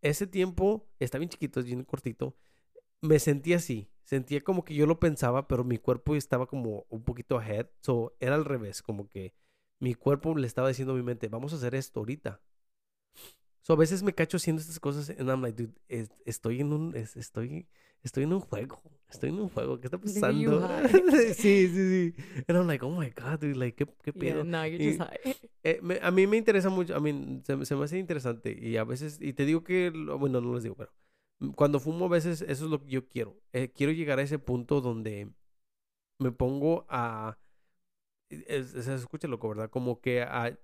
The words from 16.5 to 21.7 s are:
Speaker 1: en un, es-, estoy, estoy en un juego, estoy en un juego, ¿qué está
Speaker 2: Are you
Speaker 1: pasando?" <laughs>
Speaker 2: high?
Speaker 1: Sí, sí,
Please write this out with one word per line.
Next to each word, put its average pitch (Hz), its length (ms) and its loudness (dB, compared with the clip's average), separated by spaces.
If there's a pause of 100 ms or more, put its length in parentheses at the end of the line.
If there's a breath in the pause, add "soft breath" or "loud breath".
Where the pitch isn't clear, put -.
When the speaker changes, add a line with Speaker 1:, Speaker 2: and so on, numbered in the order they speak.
Speaker 1:
en 147 120 0
un, 160 220 -4
es-, 113 220 -8
estoy, - 500 -8 (340)
estoy 131 220 -4
en 160 100 0
un 196 60 2
juego, 127 420 -8 (280)
estoy - 200 -6
en 175 120 -4
un 196 80 -4
juego, 127 300 -4
¿qué 127 80 -10
está 170 100 -6
Speaker 2:
Are 190 420 0
you - 120 4
Speaker 1:
pasando?" - 100 4
<laughs> 339 500 6
Speaker 2:
high? 233 220 8
Speaker 1:
Sí, 196 340 8
sí, 185 480 2